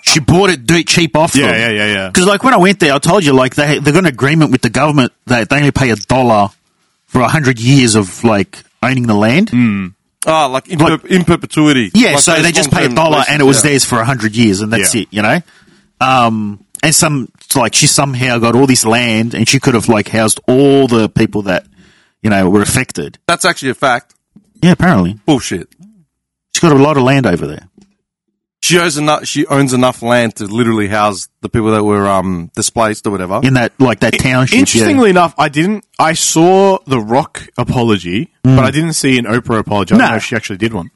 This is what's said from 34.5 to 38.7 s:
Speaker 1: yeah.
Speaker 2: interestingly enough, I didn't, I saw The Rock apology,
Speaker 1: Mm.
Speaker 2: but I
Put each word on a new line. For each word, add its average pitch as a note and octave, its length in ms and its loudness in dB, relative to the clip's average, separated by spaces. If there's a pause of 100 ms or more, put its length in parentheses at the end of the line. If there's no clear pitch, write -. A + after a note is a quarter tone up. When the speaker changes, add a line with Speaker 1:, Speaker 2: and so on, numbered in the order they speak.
Speaker 1:
yeah. B3+ 60 4
Speaker 2:
interestingly A3+ 500 2
enough, F3 260 2
I D3+ 100 0
didn't, F3 380 -4 (140)
I D#3+ 140 0
saw F#3+ 760 2
The C3 120 -2
Rock A#2 480 -4 (100)
apology, A2 720 -2 (120)
Speaker 1:
Mm. C3 120 4
Speaker 2:
but C3 100 4
I C3+ 60 0